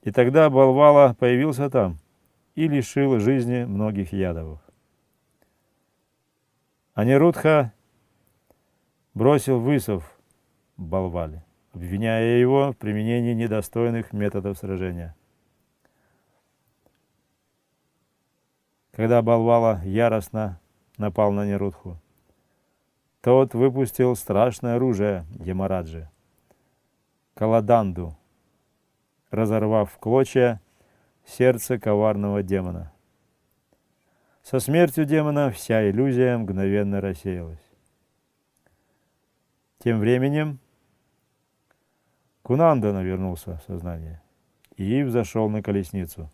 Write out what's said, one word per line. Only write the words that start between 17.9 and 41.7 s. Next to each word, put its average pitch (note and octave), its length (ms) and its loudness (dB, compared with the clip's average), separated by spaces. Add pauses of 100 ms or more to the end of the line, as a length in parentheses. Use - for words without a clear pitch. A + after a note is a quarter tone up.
Когда A#2 280 2
Балвала A2+ 600 2
яростно G#2+ 800 -2 (360)
напал G#2 360 0
на G2+ 120 -2
Нерудху, G2 540 -6 (1300)
тот B2+ 300 4
выпустил B2 600 0
страшное A#2 600 -2
оружие G#2 500 -2 (140)
Ямараджи, F2 680 -6 (1300)
Каладанду, G#2 840 0 (1160)
разорвав G#2+ 600 0
в - 60 -20
клочья B2 640 0 (640)
сердце B2 540 0
коварного G2+ 640 0
демона. F2+ 500 -6 (1500)
Со - 160 -2
смертью D#3 460 2
демона D3 440 0
вся G#2+ 400 0
иллюзия B2 480 0
мгновенно G2 640 -4
рассеялась. F2+ 640 -10 (2250)
Тем A2+ 200 -2
временем C3+ 600 -2 (1800)